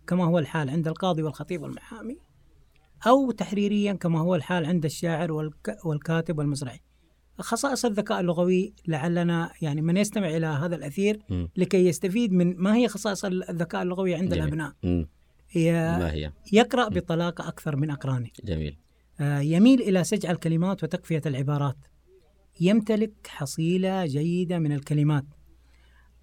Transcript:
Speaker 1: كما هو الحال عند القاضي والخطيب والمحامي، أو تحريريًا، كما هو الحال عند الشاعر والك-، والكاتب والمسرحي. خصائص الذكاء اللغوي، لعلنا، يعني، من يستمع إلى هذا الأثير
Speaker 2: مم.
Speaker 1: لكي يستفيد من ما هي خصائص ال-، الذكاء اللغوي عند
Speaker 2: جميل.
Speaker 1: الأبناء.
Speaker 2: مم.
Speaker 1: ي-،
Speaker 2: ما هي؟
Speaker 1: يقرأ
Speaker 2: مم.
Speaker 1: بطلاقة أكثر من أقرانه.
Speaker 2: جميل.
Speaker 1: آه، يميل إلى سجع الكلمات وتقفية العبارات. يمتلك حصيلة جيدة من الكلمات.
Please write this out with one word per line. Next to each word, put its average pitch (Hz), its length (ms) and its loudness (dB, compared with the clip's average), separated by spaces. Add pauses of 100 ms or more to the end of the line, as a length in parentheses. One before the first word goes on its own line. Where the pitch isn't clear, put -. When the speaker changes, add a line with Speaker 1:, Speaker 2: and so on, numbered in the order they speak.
Speaker 1:
كما 180 180 2
هو 170 140 4
الحال 147 320 -2
عند 156 180 0
القاضي 160 340 0
والخطيب 156 400 -6
والمحامي، 214 540 -12 (880)
أو 262 240 6
تحريريًا، 202 600 0
كما 165 280 0
هو 180 140 2
الحال 170 320 0
عند 170 180 0
الشاعر 165 480 -2
والك-، 156 540 -6
والكاتب 165 520 -2
والمسرحي. 143 420 -2 (580)
خصائص 233 460 -2
الذكاء 208 360 0
اللغوي، 180 540 2 (140)
لعلنا، 170 640 0 (100)
يعني، 151 200 -2
من 170 140 2
يستمع 202 400 0
إلى 160 100 0
هذا 156 300 -2
الأثير 190 420 -2 (120)
Speaker 2:
مم. 87 260 -2
Speaker 1:
لكي 180 300 4
يستفيد 196 460 0
من 180 240 4
ما 190 200 4
هي 247 120 4
خصائص 202 360 -4
ال-، 185 260 -4
الذكاء 175 320 -4
اللغوي 185 320 0
عند 180 200 0
Speaker 2:
جميل. 165 80 0
Speaker 1:
الأبناء. 156 300 -4 (100)
Speaker 2:
مم. 87 260 0 (460)
Speaker 1:
ي-، 165 180 4
Speaker 2:
ما 165 400 0
هي؟ 76 200 -4 (200)
Speaker 1:
يقرأ 240 320 4
Speaker 2:
مم. 208 100 -4
Speaker 1:
بطلاقة 170 540 -2
أكثر 156 280 -6
من 151 140 -2
أقرانه. 131 380 -4 (160)
Speaker 2:
جميل. 78 340 -4 (420)
Speaker 1:
آه، 143 200 0
يميل 202 420 6
إلى 185 220 2
سجع 208 260 -2
الكلمات 170 540 0
وتقفية 160 420 -4
العبارات. 143 500 -2 (840)
يمتلك 214 520 2 (140)
حصيلة 185 800 -2
جيدة 170 520 -2
من 151 140 0
الكلمات. 147 520 2 (1000)